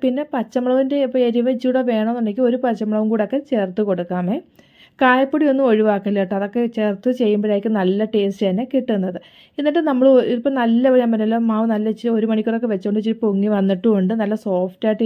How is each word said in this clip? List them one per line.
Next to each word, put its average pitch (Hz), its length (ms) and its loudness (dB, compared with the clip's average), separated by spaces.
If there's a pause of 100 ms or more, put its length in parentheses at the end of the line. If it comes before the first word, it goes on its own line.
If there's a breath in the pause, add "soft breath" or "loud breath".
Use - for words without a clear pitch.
പിന്നെ 262 220 -2 (100)
പച്ചമുളകിൻ്റെ 254 720 -2
ഇപ്പോൾ 254 220 0
എരിവ് 240 280 0
ഇച്ചിരി 254 160 -2
കൂടെ 254 180 0
വേണമെന്നുണ്ടെങ്കിൽ 226 600 -2
ഒരു 247 160 0
പച്ചമുളകും 214 480 -2
കൂടെ 220 140 0
ഒക്കെ 269 120 -2 (120)
ചേർത്ത് 202 380 -2
കൊടുക്കാമേ. 180 480 -2 (640 soft breath)
കായപ്പൊടി 269 500 2
ഒന്നും 269 180 2
ഒഴിവാക്കില്ല 208 540 2
കേട്ടോ, 190 160 -4
അതൊക്കെ 208 220 -4 (160)
ചേർത്ത് 208 320 -2 (100)
ചെയ്യുമ്പോഴായിരിക്കും 208 600 0
നല്ല 190 340 0
ടേസ്റ്റ് 196 340 0
തന്നെ 190 260 -2
കിട്ടുന്നത്. 214 460 -2 (400 loud breath)
എന്നിട്ട് 294 300 0
നമ്മൾ 254 240 2
ഒ-, 247 120 6 (100)
ഇപ്പം 269 260 -2
നല്ല, 240 400 2
ഞാൻ 240 120 2
പറഞ്ഞല്ലോ, 220 260 0 (120)
മാവ് 220 220 0
നല്ല 214 220 -2
ഇച്ചിരി 233 220 -4
ഒരു 220 140 0
മണിക്കൂറൊക്കെ 226 420 -2
വെച്ചുകൊണ്ട് 208 280 -2
ഇച്ചിരി 220 240 -2
പൊങ്ങി 202 320 0
വന്നിട്ടുമുണ്ട്, 196 560 2 (100)
നല്ല 208 120 -2 (120)
സോഫ്റ്റ് 185 420 -2
ആയിട്ട് 214 160 -2